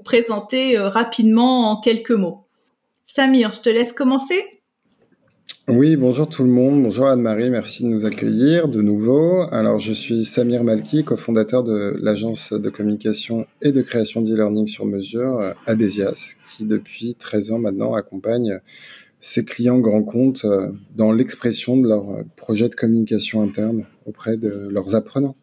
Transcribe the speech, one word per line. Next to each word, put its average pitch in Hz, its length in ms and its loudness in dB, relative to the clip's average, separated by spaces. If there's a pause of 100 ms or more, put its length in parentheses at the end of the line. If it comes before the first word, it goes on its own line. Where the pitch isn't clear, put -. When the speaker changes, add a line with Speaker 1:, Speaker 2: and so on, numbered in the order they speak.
Speaker 1:
présenter, 233 720 0
euh, 196 120 0
rapidement 233 840 2
en 214 100 -2
quelques 226 300 0
mots ? 190 360 -2 (580)
Samir, 262 480 2
je - 80 -14
te 240 100 2
laisse 233 220 0
commencer. 269 500 0 (1300)
Speaker 2:
Oui, 147 260 6
bonjour 131 300 2
tout 147 180 -2
le 127 40 4
monde. 131 340 4
Bonjour 120 260 2
Anne-Marie, 120 420 2
merci 117 320 -4
de 120 60 -2
nous 110 180 0
accueillir 127 600 2
de 113 120 0
nouveau. 127 640 2 (100)
Alors, 110 260 2
je 107 140 -4
suis 113 320 -2
Samir 120 400 0
Malki, 117 400 0
cofondateur 117 580 0
de 107 380 -2
l'agence 107 540 -2
de 107 160 -4
communication 107 760 -4 (140)
et 147 100 2
de 135 120 2
création 117 400 -2
d'e-learning 107 440 0
sur 107 200 -8
mesure, 107 520 -4
euh, 98 140 -4 (140)
Adesias, 104 680 -2 (200)
qui 110 80 -10
depuis 107 520 -4
treize 107 360 -4
ans 117 60 -2
maintenant 110 340 -4
accompagne 107 680 -4 (600)
ses - 240 -4
clients 123 340 0
grands 107 260 2
comptes, 127 420 0
euh, 95 240 0 (260)
dans 110 160 2
l'expression 123 640 0
de 131 100 4
leurs, 104 260 0
euh, 107 100 -8 (140)
projets 113 340 -2
de - 40 -12
communication 113 680 0
interne 107 420 -4 (220)
auprès 110 320 -6
de 101 320 -6
leurs 98 240 -2
apprenants. 135 480 -2